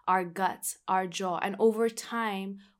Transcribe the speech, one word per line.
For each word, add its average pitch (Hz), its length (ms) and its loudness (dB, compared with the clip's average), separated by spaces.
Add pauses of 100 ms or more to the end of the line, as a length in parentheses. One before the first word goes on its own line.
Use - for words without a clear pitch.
our 185 180 4
guts, 180 540 -4 (100)
our 190 180 2
jaw? 180 320 -4
And 196 200 -2
over 226 300 4
time, 202 720 -4 (220)